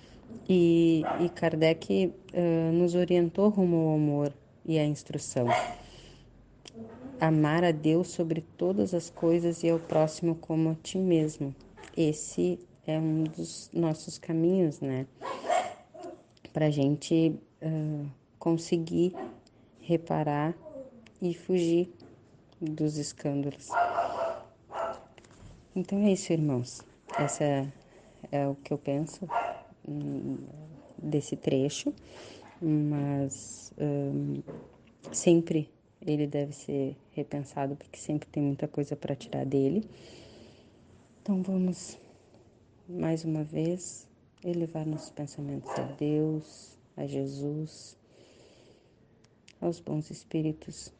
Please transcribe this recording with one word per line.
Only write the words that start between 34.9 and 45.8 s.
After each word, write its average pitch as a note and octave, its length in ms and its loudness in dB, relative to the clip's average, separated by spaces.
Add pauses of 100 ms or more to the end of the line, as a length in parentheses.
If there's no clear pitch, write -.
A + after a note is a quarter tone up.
sempre E3 580 4 (300)
ele D3+ 260 0
deve C#3+ 260 -2
ser C#3 440 -4 (140)
repensado, C#3+ 640 -6
porque - 220 -18
sempre D3+ 300 -4
tem D3 140 -4
muita C#3 240 0
coisa D3 300 -4
pra C#3 180 -4
tirar C3+ 300 -6
dele. C#3 440 2 (1300)
Então F#3+ 200 0
vamos, F#3 560 -2 (920)
mais D#3+ 360 -2
uma D#3 200 -2
vez, D#3+ 640 -4 (340)
elevar E3 440 -4
nossos D3+ 240 -6
pensamentos C#3+ 600 -8
a - 120 -4